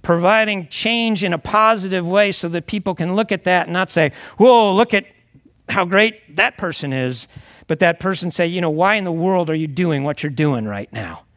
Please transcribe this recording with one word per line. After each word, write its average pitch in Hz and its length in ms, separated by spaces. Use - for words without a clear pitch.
providing 190 680
change 226 540
in 180 120
a 165 40
positive 190 680
way 202 260
so 170 160
that 170 180
people 196 280
can 175 200
look 214 160
at 190 140
that 180 220
and 170 80
not 185 160
say, 151 220
"Whoa, 226 360
look 220 200
at 196 100
how 185 160
great 190 520
that 233 200
person 151 340
is," 127 380
but 160 140
that 170 200
person 180 300
say, 170 160
"You 175 160
know, 165 80
why 175 240
in 208 100
the 175 80
world 175 380
are 160 40
you 156 120
doing 151 380
what - 180
you're 147 80
doing 131 340
right 104 260
now?" 90 340